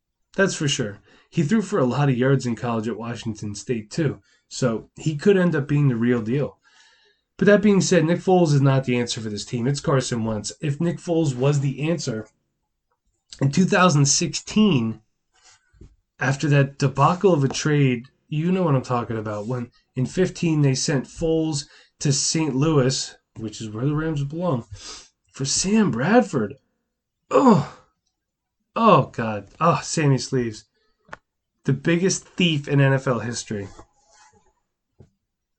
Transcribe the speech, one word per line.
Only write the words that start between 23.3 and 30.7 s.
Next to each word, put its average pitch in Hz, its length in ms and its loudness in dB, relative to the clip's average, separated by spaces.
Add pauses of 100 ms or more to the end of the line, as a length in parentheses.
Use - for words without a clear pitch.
which 107 220 -10
is 110 100 -10
where 110 160 -6
the 147 100 -2
Rams 156 280 -4
belong, 151 420 -4 (640)
for 135 140 -8
Sam 196 460 0
Bradford. 135 640 0 (720)
Oh, 247 480 4 (1000)
oh 180 320 4
God. 107 400 -8 (120)
Oh, 156 240 2
Sammy 143 340 0
Sleeves. 117 460 -4 (1040)